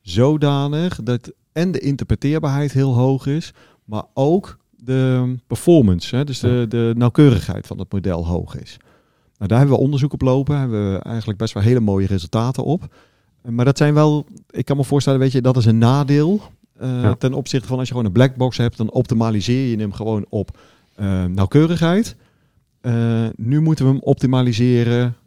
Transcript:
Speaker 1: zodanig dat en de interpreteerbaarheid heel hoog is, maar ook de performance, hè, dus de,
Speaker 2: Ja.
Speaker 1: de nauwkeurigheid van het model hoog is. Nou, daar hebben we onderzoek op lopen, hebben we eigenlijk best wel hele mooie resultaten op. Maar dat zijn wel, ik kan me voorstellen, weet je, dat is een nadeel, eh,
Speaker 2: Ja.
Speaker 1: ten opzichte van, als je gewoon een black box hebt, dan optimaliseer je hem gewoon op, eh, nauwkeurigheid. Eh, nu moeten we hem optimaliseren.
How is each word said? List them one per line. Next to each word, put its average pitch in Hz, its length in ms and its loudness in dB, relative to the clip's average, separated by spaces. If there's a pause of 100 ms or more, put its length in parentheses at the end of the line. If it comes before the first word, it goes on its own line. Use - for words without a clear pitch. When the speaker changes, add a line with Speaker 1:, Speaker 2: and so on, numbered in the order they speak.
Speaker 1:
zodanig 143 1000 0
dat 117 300 -4 (200)
en 175 200 -2
de 131 60 -4
interpreteerbaarheid 143 920 -2
heel 135 220 2
hoog 131 320 2
is, 147 260 -4 (320)
maar 107 180 -8 (120)
ook 160 440 0 (180)
de 127 580 0 (120)
performance, 120 720 2
hè, 135 80 0
dus 139 140 -8
de, 139 100 0
Speaker 2:
Ja. 123 180 2
Speaker 1:
de 117 300 0
nauwkeurigheid 120 720 2
van - 120 -12
het 92 140 -12
model 87 340 -2
hoog 85 300 -4
is. - 200 -16 (640)
Nou, 101 100 -6
daar 110 100 2
hebben 139 180 4
we - 60 2
onderzoek 139 300 0
op 135 100 -8
lopen, 135 360 0
hebben 107 340 -2
we 98 60 -2
eigenlijk 107 400 -6
best 110 160 -6
wel 101 80 -2
hele 120 180 4
mooie 98 260 0
resultaten 110 580 -4
op. - 300 -4 (540)
Maar 120 160 -2
dat 135 140 2
zijn 147 160 2
wel, 151 320 2 (240)
ik - 140 -6
kan 139 120 -2
me 139 80 0
voorstellen, 135 360 0
weet 135 120 2
je, 131 100 0
dat 127 140 2
is 123 80 2
een 113 140 4
nadeel, 143 640 2 (340)
eh, 123 260 -6
Speaker 2:
Ja. 117 120 2
Speaker 1:
ten 131 200 -2
opzichte 135 320 -4
van, 127 120 -4
als 127 80 -2
je - 60 -8
gewoon 123 160 -2
een 92 80 -4
black 131 200 4
box 127 200 -2
hebt, 120 200 -2
dan 110 140 -4
optimaliseer 117 800 0
je 113 60 -2
hem 104 160 -4
gewoon 107 360 -4
op, - 300 -6 (360)
eh, 95 300 -2
nauwkeurigheid. 160 920 0 (640)
Eh, 117 460 0 (100)
nu 131 240 0
moeten 156 240 2
we 131 60 4
hem 135 100 0
optimaliseren. 123 1160 0 (100)